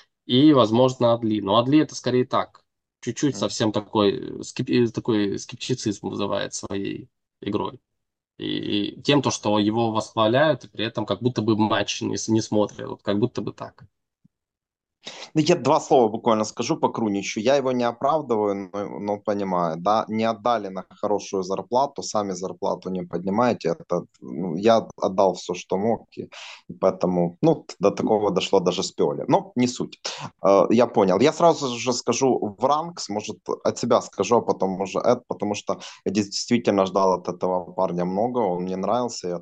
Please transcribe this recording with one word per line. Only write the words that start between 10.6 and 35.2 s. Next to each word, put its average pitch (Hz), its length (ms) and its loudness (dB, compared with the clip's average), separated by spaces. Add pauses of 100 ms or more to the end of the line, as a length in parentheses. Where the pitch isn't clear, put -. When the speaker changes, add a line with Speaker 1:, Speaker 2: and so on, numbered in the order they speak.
Speaker 1:
и - 40 -20
при 104 160 -6
этом 113 200 -4
как 98 160 -4
будто 120 220 0
бы 110 140 4
матч 107 440 0
не 107 160 -2
с-, - 120 -6
не 110 120 4
смотрят, 107 480 0
вот - 140 -12
как 101 160 0
будто 117 220 0
бы 107 120 -8
так. - 320 -16 (1500)
Speaker 2:
Ну, 156 80 2
я 165 140 4
два 139 240 2
слова 131 300 6
буквально 110 360 0
скажу 147 320 -4
по 127 120 0
Круничу. 101 500 -2
Я 123 160 2
его 131 160 0
не 123 120 0
оправдываю, 117 920 -2
но, 95 260 -8
но 101 200 -4
понимаю, 95 580 -2
да, 101 300 0
не 110 160 -2
отдали 110 460 -2
на 92 200 -10
хорошую 101 540 -4
зарплату, 95 600 -2
сами 101 280 -4
зарплату 90 580 -6
не 92 140 -6
поднимаете. 95 640 -2
Это, - 360 -4 (160)
ну, 78 340 -6
я 104 320 4 (140)
отдал 95 340 2
всё, - 180 -8
что 90 240 -4
мог, 107 300 -2 (100)
и, - 120 -12 (400)
и 85 40 -14
поэтому, 90 680 0
ну, 156 140 6
т-, - 240 -16
до 98 120 4
такого 101 400 0
дошло 92 280 2
даже 90 240 0
с - 80 -6
Пиоли. 71 360 -2
Но 180 280 0
не 123 120 2
суть. - 320 -8 (460)
Э, 98 240 8
я 117 180 6
понял. 98 320 4
Я 147 140 4
сразу 151 340 4 (100)
же 120 160 -2
скажу 120 640 0
в 123 60 -2
Ранкс, 160 440 -2
может, 104 280 -6 (260)
от 113 140 -2
себя 117 240 2
скажу, - 360 0
а 113 40 2
потом 95 400 -2
уже 95 180 -4
Эд, - 280 2